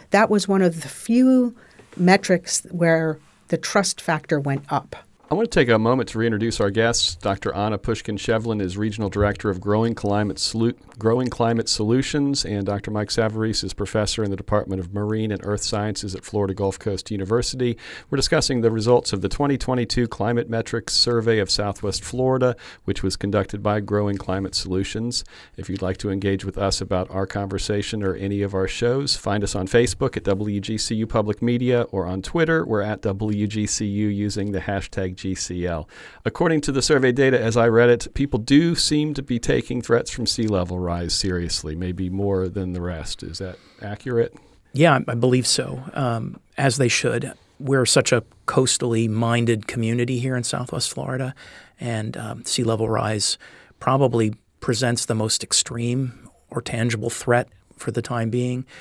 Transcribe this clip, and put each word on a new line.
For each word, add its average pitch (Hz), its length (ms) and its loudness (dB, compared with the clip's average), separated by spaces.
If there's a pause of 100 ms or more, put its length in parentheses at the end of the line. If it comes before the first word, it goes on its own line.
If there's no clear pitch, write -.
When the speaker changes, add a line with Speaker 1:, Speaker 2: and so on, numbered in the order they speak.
(100)
Speaker 1:
that 208 200 4
was 202 180 2
one 190 140 4
of 165 200 2
the 143 60 -10
few 247 680 4 (420)
metrics 180 720 2
where 165 500 2 (280)
the 160 100 0
trust - 420 -2
factor 156 400 -2
went 139 320 -2
up. - 240 -4 (340)
Speaker 2:
I 151 40 -2
want 226 160 0
to - 80 0
take 123 120 4
a 110 80 6
moment 117 320 2
to 113 80 -6
reintroduce 113 420 0
our 101 100 2
guests. 113 460 2
Doctor 98 380 -2
Anna 104 240 -2
Pushkin-Shevlin 110 840 -2
is 92 160 -2
Regional 107 320 -2
Director 101 400 0
of 92 100 0
Growing 110 360 2
Climate 104 420 0
Solu-, 113 400 0 (220)
Growing 120 300 2
Climate 113 400 0
Solutions, 135 760 0
and 101 220 -4
Doctor 101 240 -4
Mike 104 180 -4
Savarese 110 560 -2
is 95 80 -6
Professor 107 500 -2
in 101 80 -2
the 98 60 -4
Department 98 440 -2
of 90 120 -8
Marine 107 400 -2
and 98 100 -6
Earth 104 200 -2
Sciences 104 520 -4
at - 100 -12
Florida 101 280 -2
Gulf 95 260 -2
Coast - 320 -6
University. 117 680 0 (340)
We're 147 60 0
discussing 135 440 2
the 113 100 4
results 113 440 4
of 95 80 -4
the 98 80 0
twenty 143 260 2
twenty-two 123 520 0
Climate 113 420 -2
Metrics 113 420 -4
Survey 117 460 4
of 98 120 2
Southwest 101 540 -2
Florida, 127 500 2 (300)
which - 180 -2
was 92 140 -2
conducted 101 460 -2
by 104 180 0
Growing 101 380 0
Climate 95 360 -4
Solutions. 98 680 -2 (320)
If - 140 -10
you'd 95 120 -6
like 95 140 -2
to 104 140 -4
engage 98 340 0
with 92 140 -6
us 98 240 0
about 92 280 -2
our 95 160 -4
conversation 101 800 -4
or 95 100 0
any 101 280 -2
of 98 120 -2
our 95 140 0
shows, 135 480 0
find 104 260 -2
us 98 140 -2
on 95 100 -2
Facebook 120 520 2
at - 60 -6
W 101 360 -2
G 110 160 -4
C - 200 -4
U 110 100 -2
Public 104 340 0
Media 120 440 2
or 92 220 -4
on 95 140 -4
Twitter. 160 440 0
We're 107 180 0
at 107 180 -4
W 104 460 0
G 107 200 -2
C - 200 -2
U 104 200 0
using 101 460 -2
the 95 80 -2
hashtag 95 540 -4
G 95 200 -4
C 90 300 -4
L. 82 240 -4 (360)
According 160 380 0
to 143 100 -2
the 131 100 0
survey 131 300 4
data, 131 280 4
as 113 160 0
I 117 120 6
read 117 200 8
it, 120 260 2
people 139 260 -2
do 156 340 6
seem 151 400 0
to 139 80 -6
be 123 160 -2
taking 123 420 -2
threats 120 300 2
from - 160 -6
sea 113 220 0
level 90 320 0
rise 87 340 -2
seriously, 87 600 -2
maybe 90 340 -4
more 95 380 0
than 92 240 -4
the 87 100 -6
rest. 85 400 -8
Is 82 160 -10
that 92 180 -10 (240)
accurate? 117 560 -2 (360)
Speaker 3:
Yeah, 143 340 6
I, 123 60 -6
I - 20 -2
believe 127 320 2
so, 127 360 -2 (120)
um, 117 460 -4 (180)
as 120 200 2
they 127 100 8
should. 120 440 -2 (280)
We're 131 260 4
such - 260 4
a 117 120 4 (220)
coastally 120 600 2
minded 117 600 2
community 120 500 0
here 127 180 -2
in 120 60 -2
Southwest - 500 -4
Florida, 131 400 -6 (460)
and, 113 380 -6
um, 113 280 -10
sea - 200 -2
level 113 240 0
rise 107 500 -2 (400)
probably 120 560 2 (240)
presents 120 480 0
the 117 80 -2
most 110 300 0
extreme 120 840 -2 (220)
or 120 100 -6
tangible 113 480 -2
threat - 400 0 (280)
for - 160 -6
the 117 100 -2
time 117 280 -2
being. 123 360 -2 (140)